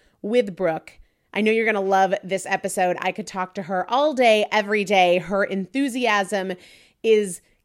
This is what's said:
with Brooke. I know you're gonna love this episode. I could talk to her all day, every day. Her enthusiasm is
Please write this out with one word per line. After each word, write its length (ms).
with 340
Brooke. 440
I 60
know 120
you're 140
gonna 140
love 420
this 240
episode. 540
I 140
could 140
talk 280
to 80
her 260
all 240
day, 380
every 320
day. 360
Her 260
enthusiasm 1080
is 360